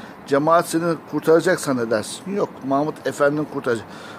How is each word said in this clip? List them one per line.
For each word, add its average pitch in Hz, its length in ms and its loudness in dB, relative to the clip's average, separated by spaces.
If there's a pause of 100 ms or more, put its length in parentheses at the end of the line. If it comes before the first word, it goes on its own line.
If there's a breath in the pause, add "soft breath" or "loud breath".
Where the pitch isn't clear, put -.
(260 loud breath)
cemaat 160 420 4
seni 165 260 0 (160)
kurtaracak 160 500 4
zannedersin. 120 760 -2
Yok, - 120 -2 (200)
Mahmut 147 380 -2
Efendi'nin 147 380 2
kurtaracak. 127 420 -4 (320 loud breath)